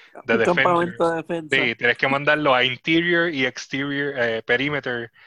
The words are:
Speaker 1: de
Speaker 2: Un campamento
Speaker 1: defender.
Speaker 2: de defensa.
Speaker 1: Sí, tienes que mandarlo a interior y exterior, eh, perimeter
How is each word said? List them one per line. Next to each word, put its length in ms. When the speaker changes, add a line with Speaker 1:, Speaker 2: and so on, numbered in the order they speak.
Speaker 1:
de 120
Speaker 2:
Un 80
campamento 680
Speaker 1:
defender. 0
Speaker 2:
de 80
defensa. 340
Speaker 1:
Sí, 200
tienes 220
que 100
mandarlo 460
a 100
interior 680
y 120
exterior, 720
eh, 260
perimeter 680